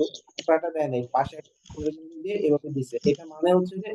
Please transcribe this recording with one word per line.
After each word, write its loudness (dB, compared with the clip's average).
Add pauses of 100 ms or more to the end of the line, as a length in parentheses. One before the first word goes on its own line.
(320)
টোকাটা 0
দেয় 0
নাই, -2 (100)
পাশে 0
একটা -18 (140)
করে -4 (240)
দিয়ে -6
এভাবে 2
দিছে। -4
এটা 2
মানে -2
হচ্ছে 4
যে -8